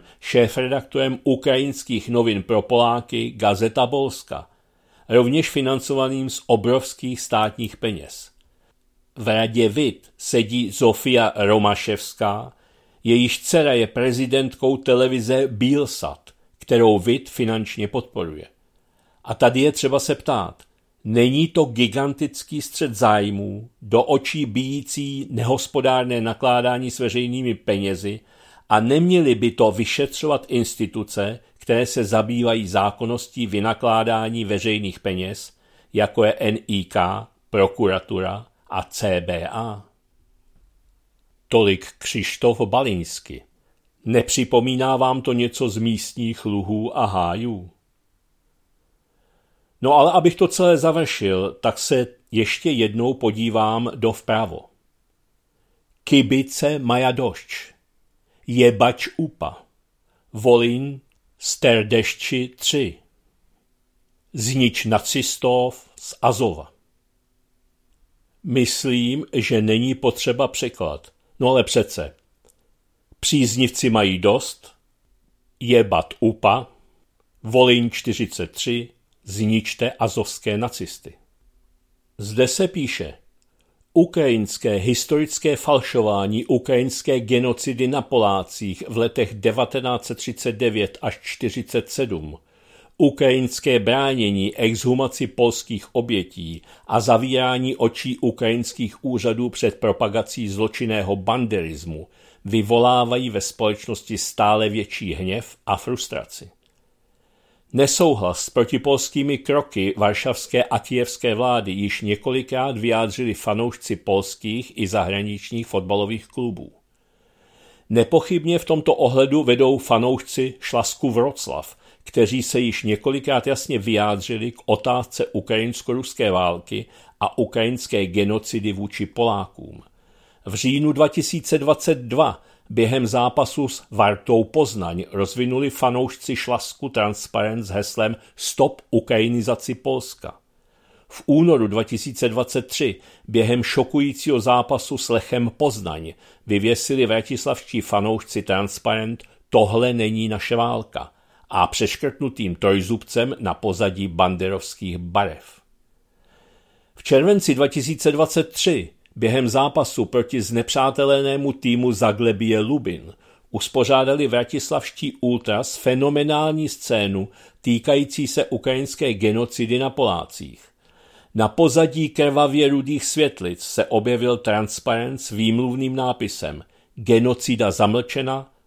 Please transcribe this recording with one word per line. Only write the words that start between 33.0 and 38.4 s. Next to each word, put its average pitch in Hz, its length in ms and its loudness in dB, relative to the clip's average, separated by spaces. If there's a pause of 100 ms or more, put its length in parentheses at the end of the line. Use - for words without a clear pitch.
vynakládání 113 1000 0
veřejných 104 540 -2
peněz, 92 540 -8 (400)
jako 107 300 2
je 107 100 6
N 110 240 -2 (100)
I 98 160 -2
K, 98 440 -2 (220)
prokuratura 95 960 0 (260)